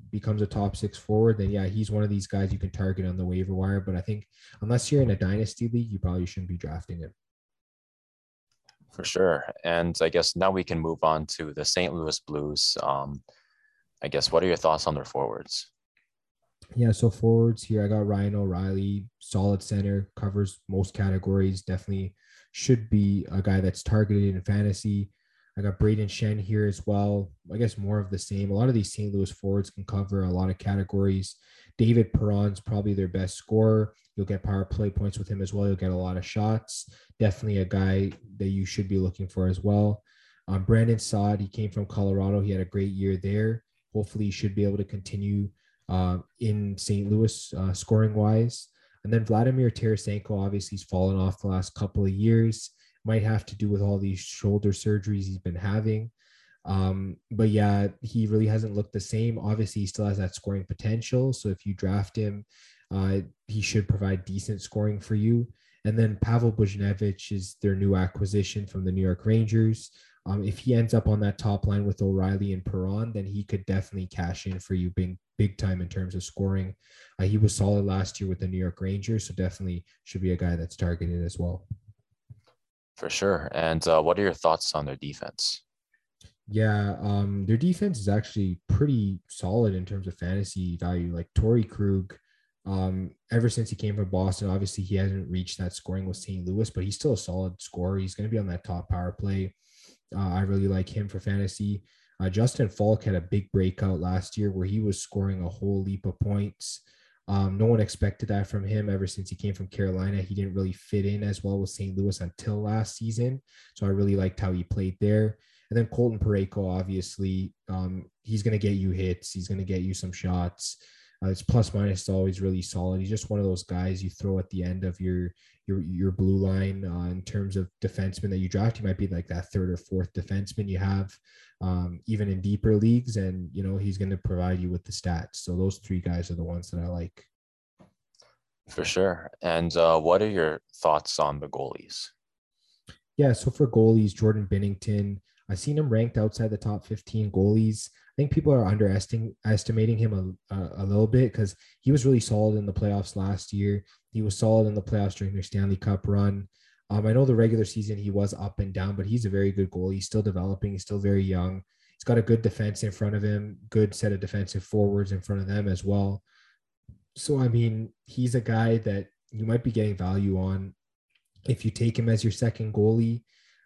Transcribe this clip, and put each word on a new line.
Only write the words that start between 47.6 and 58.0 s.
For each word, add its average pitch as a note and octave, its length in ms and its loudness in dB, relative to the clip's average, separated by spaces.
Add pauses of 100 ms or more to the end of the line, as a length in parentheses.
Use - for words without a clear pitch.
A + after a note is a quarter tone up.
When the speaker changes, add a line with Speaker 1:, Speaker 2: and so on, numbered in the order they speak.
Speaker 1:
scoring G#2+ 420 2
wise. A2 540 2 (380)
And G#2 80 -2
then A2+ 100 2
Vladimir A#2+ 460 4
Tarasenko, G#2+ 640 -2
obviously G2 440 -2
he's F#2+ 80 -10
fallen F#2+ 340 2
off F#2 220 0
the - 80 -6
last F#2 280 -2
couple G2+ 280 -2
of F#2+ 80 2
years. A2+ 600 2 (360)
Might A2 140 2
have G#2+ 240 0
to - 100 -14
do G#2 140 -2
with G2+ 140 0
all G2+ 160 0
these G2 180 -2
shoulder G2+ 540 0
surgeries G2+ 560 -2
he's F#2+ 100 -6
been F2+ 160 -6
having. G#2+ 560 -2 (560)
Um, F#2+ 520 -2 (120)
but A2 200 4
yeah, G#2 400 4 (120)